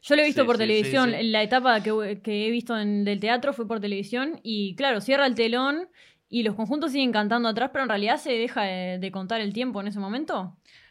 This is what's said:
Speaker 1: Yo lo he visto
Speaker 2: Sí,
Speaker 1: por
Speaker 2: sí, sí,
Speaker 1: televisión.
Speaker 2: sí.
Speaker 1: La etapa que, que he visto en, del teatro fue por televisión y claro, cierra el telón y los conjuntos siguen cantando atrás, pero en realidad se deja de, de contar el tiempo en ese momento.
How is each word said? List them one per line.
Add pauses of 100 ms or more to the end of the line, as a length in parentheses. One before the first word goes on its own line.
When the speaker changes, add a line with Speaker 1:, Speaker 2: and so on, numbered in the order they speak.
Speaker 1:
Yo
lo
he
visto
Speaker 2:
Sí,
Speaker 1:
por
Speaker 2:
sí,
sí,
Speaker 1:
televisión.
Speaker 2:
sí.
Speaker 1:
La
etapa
que,
que
he
visto
en,
del
teatro
fue
por
televisión
y
claro,
cierra
el
telón (440)
y
los
conjuntos
siguen
cantando
atrás,
pero
en
realidad
se
deja
de,
de
contar
el
tiempo
en
ese
momento. (360)